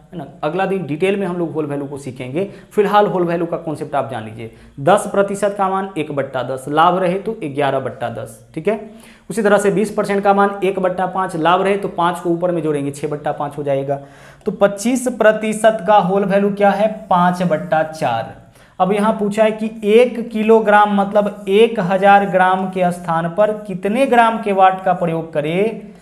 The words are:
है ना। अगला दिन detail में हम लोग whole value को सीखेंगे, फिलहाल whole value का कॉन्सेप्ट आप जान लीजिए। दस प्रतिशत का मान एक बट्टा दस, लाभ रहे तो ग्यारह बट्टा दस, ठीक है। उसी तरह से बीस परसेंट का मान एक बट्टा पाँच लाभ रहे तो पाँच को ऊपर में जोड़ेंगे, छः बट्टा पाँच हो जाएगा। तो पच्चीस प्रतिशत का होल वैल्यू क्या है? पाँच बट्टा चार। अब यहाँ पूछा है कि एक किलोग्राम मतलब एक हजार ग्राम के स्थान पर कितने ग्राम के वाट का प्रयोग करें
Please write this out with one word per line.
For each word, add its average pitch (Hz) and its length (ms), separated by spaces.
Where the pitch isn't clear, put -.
है 180 60
ना। 160 80
अगला 175 240
दिन 185 200
detail 170 300
में 196 100
हम 180 100
लोग 165 160
whole 151 140
value 139 200
को 139 120
सीखेंगे, 135 460
फिलहाल 208 340
whole 180 160
value 170 240
का 170 100
कॉन्सेप्ट 151 380
आप 123 160
जान 113 140
लीजिए। 110 280
दस 196 320
प्रतिशत 202 460
का 190 100
मान 190 300
एक 147 140
बट्टा 131 300
दस, 131 260
लाभ 170 300
रहे 185 200
तो 220 260
ग्यारह 135 360
बट्टा 120 280
दस, 117 460
ठीक 160 140
है। 220 220
उसी 208 120
तरह 202 160
से 202 120
बीस 208 220
परसेंट 202 320
का 202 100
मान 202 160
एक 185 140
बट्टा 185 300
पाँच 180 280
लाभ 170 260
रहे 196 140
तो 196 140
पाँच 175 300
को 175 100
ऊपर 170 200
में 170 120
जोड़ेंगे, 143 280
छः 143 180
बट्टा 147 260
पाँच 143 240
हो 151 40
जाएगा। 139 380
तो 208 60
पच्चीस 220 580
प्रतिशत 214 760
का 214 120
होल 196 260
वैल्यू 202 280
क्या 202 180
है? 208 180
पाँच 180 380
बट्टा 156 400
चार। 123 500
अब 185 140
यहाँ 214 220
पूछा 208 300
है 214 80
कि 214 180
एक 240 380
किलोग्राम 208 640
मतलब 202 560
एक 226 320
हजार 196 460
ग्राम 185 400
के 180 240
स्थान 165 380
पर 214 220
कितने 202 400
ग्राम 226 360
के 202 120
वाट 190 300
का 185 100
प्रयोग 165 380
करें 180 680